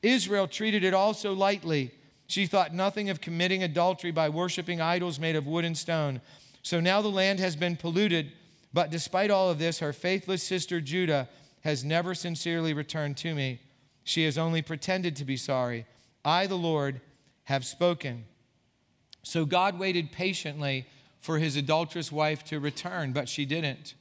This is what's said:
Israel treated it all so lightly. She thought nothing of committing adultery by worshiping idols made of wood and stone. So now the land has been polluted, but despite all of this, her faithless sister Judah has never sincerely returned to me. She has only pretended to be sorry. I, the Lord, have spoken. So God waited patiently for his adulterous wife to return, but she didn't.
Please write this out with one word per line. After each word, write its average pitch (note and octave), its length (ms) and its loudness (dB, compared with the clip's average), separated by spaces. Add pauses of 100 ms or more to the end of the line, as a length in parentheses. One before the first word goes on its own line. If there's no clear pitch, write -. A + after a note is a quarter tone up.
Israel G3+ 460 2
treated G#3+ 360 2
it F#3 100 4
all G3+ 200 4
so G#3 180 -4
lightly. F#3 600 0 (360)
She G3 180 0
thought E3+ 280 2
nothing G3 360 0
of F3 120 -4
committing F3+ 420 0
adultery F3 480 0
by D#3 160 2
worshiping E3+ 540 -2
idols E3+ 380 0
made D#3+ 180 0
of C#3+ 100 -2
wood E3 160 0
and E3 140 -2
stone. D3 420 0 (420)
So E3+ 200 0
now F#3+ 200 4
the G#3+ 60 0
land G3 320 2
has F#3 160 0
been E3+ 220 0
polluted, E3+ 560 0 (400)
but D#3 180 2
despite F#3 400 0
all F#3+ 180 4
of D#3+ 100 0
this, E3 200 0
her D3 140 -2
faithless F#3 500 -2
sister F3 380 -2
Judah D3+ 480 0 (320)
has C#3+ 240 -2
never E3+ 280 0
sincerely E3 600 -2
returned D3 440 -4
to E3 160 -4
me. C3+ 280 -2 (420)
She D#3+ 220 2
has D3+ 120 0
only E3 240 2
pretended F3 540 -2
to C#3 100 -8
be C3 120 -2
sorry. B2 480 -2 (400)
I, F3 220 4
the F#3+ 80 -2
Lord, D3 440 0 (460)
have C#3 180 -2
spoken. C#3 640 -2 (1000)
So D#3+ 220 -2
God F3+ 340 2
waited F3 320 -2
patiently D3 760 -4 (320)
for D#3+ 200 -2
his D#3 160 0
adulterous D#3 560 0
wife D3+ 340 0
to D#3 140 -6
return, D3 540 -4
but C3 160 -2
she C#3+ 160 -2
didn't. C#3+ 560 -4